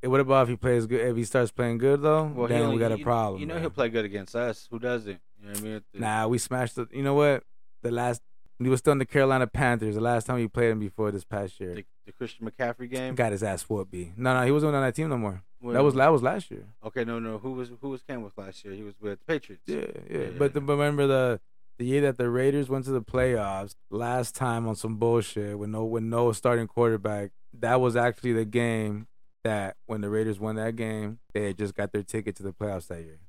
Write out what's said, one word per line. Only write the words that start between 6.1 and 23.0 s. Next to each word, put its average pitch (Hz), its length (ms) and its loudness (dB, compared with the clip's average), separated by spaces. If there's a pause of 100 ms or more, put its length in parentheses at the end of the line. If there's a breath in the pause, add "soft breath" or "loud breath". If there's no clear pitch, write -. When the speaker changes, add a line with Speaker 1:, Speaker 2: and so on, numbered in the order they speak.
Speaker 1:
we 120 120 2
smashed 127 380 -4
the, 123 140 -6
you 139 120 -6
know 139 120 0
what? 143 280 4 (400)
The 120 80 -2
last, 120 320 -2 (360)
he 123 100 0
was 127 100 4
still 147 140 4
in 139 60 4
the 131 80 0
Carolina 135 420 4
Panthers. 110 480 2
The 110 40 0
last 117 260 2
time 127 100 -2
we 117 120 0
played 117 220 2
him 113 80 0
before 107 320 -2
this 98 140 -6
past 101 360 -6
year. 90 140 -8
Speaker 2:
The, 95 100 -10 (220)
the 98 60 -20
Christian 113 360 -10
McCaffrey 120 420 -4
game? 127 260 -4
Speaker 1:
Got 117 160 2
his 98 120 -2
ass 95 180 -2
whooped, 98 300 -4
B. 90 240 -8
No, 127 180 2
no, 127 100 4
he 127 80 4
wasn't 151 220 2
on 139 80 2
that 127 120 0
team 156 140 -2
no 139 100 0
more. 98 240 -4 (180)
Speaker 2:
When 120 140 -6
Speaker 1:
That 127 100 6
was, 143 100 6
that 135 140 8
was 151 140 6
last 139 280 -2
year. 101 140 -12 (200)
Speaker 2:
Okay, 117 200 -4
no, 117 160 -6
no. 113 180 -6
Who 127 140 -8
was, 123 180 -8 (100)
who 139 100 -8
was 131 120 -10
Cam 123 200 -10
with 101 140 -14
last 98 280 -14
year? 98 100 -12
He 104 80 -12
was 101 180 -14
with 101 200 -6
the - 40 -20
Patriots. 147 420 -4
Speaker 1:
Yeah, - 100 -4 (340)
yeah. - 80 -4
Speaker 2:
Yeah, 135 80 -2 (100)
Speaker 1:
But 139 100 2
Speaker 2:
yeah. 135 80 0
Speaker 1:
the, 147 60 0
but 139 140 0
remember 143 320 2
the, 127 340 4 (380)
the 120 60 -2
year 131 180 2
that 131 160 2
the 123 100 2
Raiders 135 400 2
went 131 180 -2
to 135 60 -4
the 123 100 0